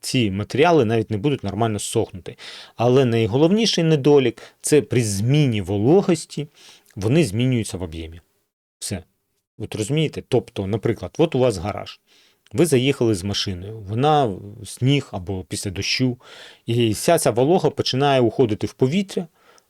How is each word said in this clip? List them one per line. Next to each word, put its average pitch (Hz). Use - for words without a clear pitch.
ці 117
матеріали 123
навіть 110
не 110
будуть 120
нормально 104
сохнути. -
Але 123
найголовніший 147
недолік — 143
це 147
при 123
зміні 113
вологості 143
вони 120
змінюються 117
в 87
об'ємі. 82
Все. 92
От 107
розумієте? 139
Тобто, 104
наприклад, 98
от 160
у 139
вас 123
гараж. 101
Ви 104
заїхали 123
з 90
машиною, 101
вона 117
сніг 135
або 92
після -
дощу, 120
і 117
вся 165
ця 143
волога 143
починає 135
уходити 110
в -
повітря, 180